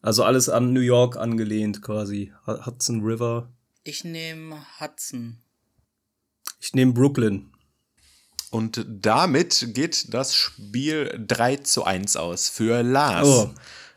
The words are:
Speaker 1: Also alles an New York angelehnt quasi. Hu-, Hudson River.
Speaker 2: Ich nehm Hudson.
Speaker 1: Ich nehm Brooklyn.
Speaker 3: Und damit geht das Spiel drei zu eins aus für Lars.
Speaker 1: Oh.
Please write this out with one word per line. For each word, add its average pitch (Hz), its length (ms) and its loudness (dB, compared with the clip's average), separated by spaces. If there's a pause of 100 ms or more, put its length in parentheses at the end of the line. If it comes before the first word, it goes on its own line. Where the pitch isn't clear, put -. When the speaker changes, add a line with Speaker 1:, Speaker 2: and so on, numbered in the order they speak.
Speaker 1:
Also 110 220 2
alles 123 260 4
an 123 240 2
New 127 80 4
York 123 360 4
angelehnt 107 640 -2
quasi. 104 520 -6 (140)
Hu-, 110 180 -6
Hudson 120 380 -4
River. 117 480 -2 (320)
Speaker 2:
Ich 147 200 -12
nehm 160 520 -12 (240)
Hudson. 120 600 -10 (1200)
Speaker 1:
Ich - 140 -10
nehm 127 200 6
Brooklyn. 117 580 2 (1000)
Speaker 3:
Und 110 360 -4
damit 123 840 2
geht 139 400 -4
das 135 220 -2
Spiel 127 920 -4
drei 117 300 2
zu - 300 -2
eins 95 320 0
aus 87 320 -4
für 117 340 0
Lars. 135 440 4
Speaker 1:
Oh. 123 260 6 (440)